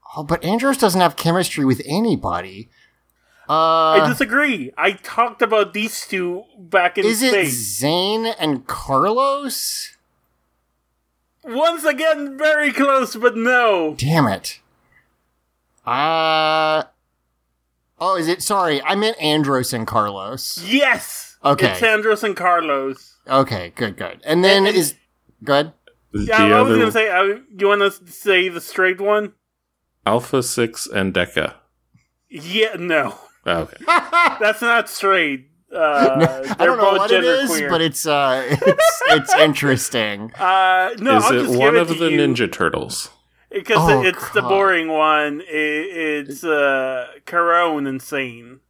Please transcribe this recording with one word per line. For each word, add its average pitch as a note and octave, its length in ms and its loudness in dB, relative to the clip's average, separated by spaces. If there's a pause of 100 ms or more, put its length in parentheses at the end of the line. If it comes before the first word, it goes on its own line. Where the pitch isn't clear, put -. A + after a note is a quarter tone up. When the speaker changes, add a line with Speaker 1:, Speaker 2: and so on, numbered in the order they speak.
(160)
Speaker 1:
Oh, D3+ 80 -10
but D#3+ 200 -4
Andros A#3+ 340 0
doesn't F#3 240 2
have E3+ 160 2
chemistry E3 480 0
with - 200 2
anybody. A2+ 840 -4 (800)
Uh, C#3+ 40 0 (500)
Speaker 2:
I D3+ 40 2
disagree. A#3 720 -2
I F3 140 2
talked - 500 -4
about G#3 320 0
these G#3 340 -8
two F3+ 360 -6 (140)
back F3+ 400 0
in G3 80 0
Speaker 1:
is A3 160 2
it B3+ 100 2
Speaker 2:
space. F3+ 200 2 (280)
Speaker 1:
Zane F#3 480 0
and D#3 400 -4
Carlos? B3+ 1300 -2 (1500)
Speaker 2:
Once D4+ 400 -2
again, D4 540 -2
very D4+ 340 0
close, C4+ 440 0
but A#3 200 0
no. A3+ 600 0
Speaker 1:
Damn D3 300 2
it. - 320 -6 (1300)
Uh, D#3 1000 0 (1160)
oh, F#3 160 0
is E3 120 -2
it? F3 140 -2
Sorry, E3+ 420 0
I E3+ 120 -2
meant A3 260 -2
Andros C#3+ 520 0
and A2+ 140 -6
Carlos. G#2 800 -4
Speaker 2:
Yes. B3+ 760 -2
Speaker 1:
Okay. C#3+ 280 2
Speaker 2:
It's - 100 -4
Andros G#3+ 420 2
and G3+ 120 -2
Carlos. D3+ 840 -2 (100)
Speaker 1:
Okay, B2 480 0
good, G#2+ 220 -6
good. F2+ 260 -12
And E3 200 2
then G3 160 6
Speaker 2:
And, G3 80 2
and G#3 100 2
Speaker 1:
is, D3+ 180 0 (480)
good. D3 300 0 (400)
Speaker 3:
The G#2 120 -4
Speaker 2:
Yeah, A3 180 4 (140)
I - 40 6
was - 100 4
Speaker 3:
other - 80 6
Speaker 2:
gonna A3+ 120 2
say, A3 200 0
I, F3+ 100 2 (360)
you G3 100 0
wanna G3+ 240 4
say F#3 580 0
the E3+ 120 -10
straight F#3 400 -2
one? G#3 320 0 (720)
Speaker 3:
Alpha A#2+ 380 0
Six A#2 440 -4
and F#2+ 260 -2
Deca. F2 420 -2 (760)
Speaker 2:
Yeah, F#3+ 480 -4
no. D#3+ 380 -2 (300)
Speaker 3:
Oh, E2+ 160 -2
okay. - 180 -12
Speaker 1:
<laughs> E4 60 -14 (540)
Speaker 2:
That's G#3+ 220 0
not A#3 280 0
straight. D#3+ 580 0 (260)
Uh, - 20 -10
Speaker 1:
<laughs> - 0 - (440)
No, E3 60 6
I C3+ 300 -4
Speaker 2:
they're E3+ 120 2
Speaker 1:
don't G3+ 100 2
know G#3+ 140 2
Speaker 2:
both G3 80 2
Speaker 1:
what G3+ 120 0
it F#3 120 4
is, E3+ 260 2
Speaker 2:
genderqueer. D3+ 200 -2
Speaker 1:
but E3 120 0
it's, D#3+ 240 -2
uh, C3+ 400 0
<laughs> A#2+ 40 -6
it's, C#5+ 600 2
it's - 260 4
interesting. A#2+ 1040 0
Speaker 2:
Uh, F#3 520 2 (100)
no, A#3+ 180 2
Speaker 3:
Is - 80 4
Speaker 2:
I'll - 80 4
Speaker 3:
it - 100 2
Speaker 2:
just - 140 0
Speaker 3:
one - 20 2
Speaker 2:
give C#3+ 160 4
it F3 60 6
Speaker 3:
of E3 60 0
Speaker 2:
to E3 80 -2
Speaker 3:
the D#3+ 160 0
Speaker 2:
you. D3 80 2
Speaker 3:
Ninja B2 320 0
Turtles? - 580 -4 (400)
Speaker 2:
Because G#3 300 0
Speaker 1:
Oh, D3+ 240 4
Speaker 2:
it's F#3 280 -2
the G#3 100 0
Speaker 1:
God. B2 80 -6
Speaker 2:
boring F#3+ 400 2
one. D#3 520 0
It, D#3 840 -4
it's, C3+ 160 -14
uh, C3+ 640 0 (180)
Karone E3+ 600 0
and C3 140 -6
Sane. B2+ 580 -10 (100)